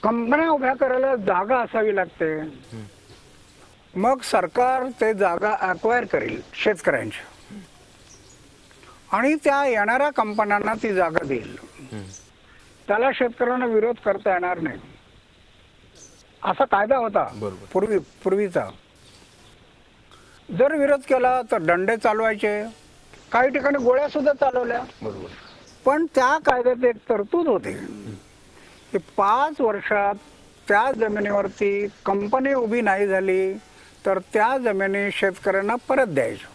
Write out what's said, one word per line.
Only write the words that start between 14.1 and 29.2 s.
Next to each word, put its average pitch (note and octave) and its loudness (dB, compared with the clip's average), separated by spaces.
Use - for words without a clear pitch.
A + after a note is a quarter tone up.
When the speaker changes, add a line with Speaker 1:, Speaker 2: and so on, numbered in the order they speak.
Speaker 1:
येणार F3+ -2
नाही, D#3 -6
असा G3 0
कायदा A3 2
होता G#3 0
Speaker 2:
बरोबर. G2+ -8
Speaker 1:
पूर्वी, G3+ 0
पूर्वीचा. F#3 -2
जर C#4+ 6
विरोध C#4+ 4
केला B3+ 2
तर A3+ -2
दंडे F3+ 2
चालवायचे, G#3+ 0
काही B3 4
ठिकाणी C#4 0
गोळ्या C4 4
सुद्धा C#4+ 0
चालवल्या. B3 0
Speaker 2:
बरोबर. - -10
Speaker 1:
पण D4+ 4
त्या C4 4
कायद्यात B3 2
एक A#3+ 2
तरतूद A3+ -2
होती F3+ -2
की G#3 -2
पाच B3 0